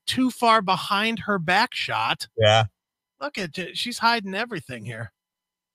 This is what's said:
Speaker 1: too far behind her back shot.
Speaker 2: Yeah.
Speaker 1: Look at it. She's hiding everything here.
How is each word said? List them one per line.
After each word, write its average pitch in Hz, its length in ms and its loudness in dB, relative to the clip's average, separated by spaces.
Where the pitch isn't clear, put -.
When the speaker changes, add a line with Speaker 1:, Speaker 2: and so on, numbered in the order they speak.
Speaker 1:
too 254 240 0
far 226 320 4
behind 202 560 0
her 202 180 -2
back 185 380 2
shot. 117 600 -4
Speaker 2:
Yeah. 110 280 6
Speaker 1:
Look 285 160 -8
at 180 220 -6
it. 175 180 -10
She's 240 220 -8
hiding 220 340 0
everything 180 520 -8
here. 113 260 -10